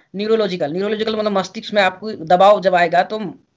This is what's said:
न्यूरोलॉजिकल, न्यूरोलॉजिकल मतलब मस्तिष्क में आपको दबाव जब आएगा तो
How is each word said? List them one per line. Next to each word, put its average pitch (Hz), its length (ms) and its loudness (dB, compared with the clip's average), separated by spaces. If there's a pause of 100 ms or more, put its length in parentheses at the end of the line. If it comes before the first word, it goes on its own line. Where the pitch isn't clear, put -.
(160)
न्यूरोलॉजिकल, 202 560 -2
न्यूरोलॉजिकल 214 440 -4
मतलब 214 160 -4
मस्तिष्क 190 420 -6
में 208 80 4
आपको 190 300 -2
दबाव 185 500 4
जब 185 140 2
आएगा 175 280 2
तो 214 160 -8 (380)